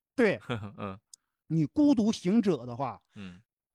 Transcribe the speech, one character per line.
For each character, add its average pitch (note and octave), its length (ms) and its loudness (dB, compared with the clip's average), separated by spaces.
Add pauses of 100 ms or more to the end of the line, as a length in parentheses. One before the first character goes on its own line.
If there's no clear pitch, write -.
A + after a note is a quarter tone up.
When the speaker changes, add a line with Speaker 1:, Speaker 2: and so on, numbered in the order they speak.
Speaker 1:
<laughs> - 100 -12
对。 F#3+ 280 2
Speaker 2:
<laughs> - 40 -16 (300)
嗯。 G2 200 -10 (500)
Speaker 1:
你 D#3 180 0
孤 D4 280 4
独 G#3+ 160 2
行 G#3 300 2
者 E3 240 0
的 B2 100 -10
话， A#2 260 -6 (140)
Speaker 2:
嗯。 F#2+ 260 -16 (340)